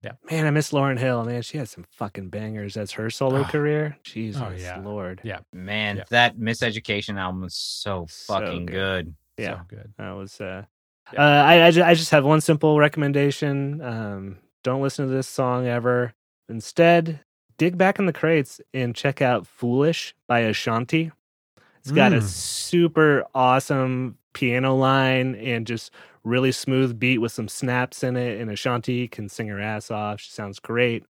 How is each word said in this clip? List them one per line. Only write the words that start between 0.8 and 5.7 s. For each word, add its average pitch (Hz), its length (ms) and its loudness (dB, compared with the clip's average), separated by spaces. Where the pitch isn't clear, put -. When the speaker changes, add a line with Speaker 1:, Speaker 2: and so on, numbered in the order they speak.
Speaker 2:
Hill. 123 260 -2
Man, 120 180 -6
she - 160 -10
had 123 100 -8
some - 220 -18
fucking 98 380 -12
bangers. 104 460 -10
That's 104 180 -8
her 110 180 -6
solo 135 300 0
Speaker 1:
Oh. 139 40 0
Speaker 2:
career. 151 600 -2
Jesus 110 360 -8
Speaker 1:
Oh, 104 160 -6
yeah. 90 220 -10
Speaker 2:
Lord. 95 460 -10
Speaker 1:
Yeah. 104 160 -10
Speaker 3:
Man, 101 440 -6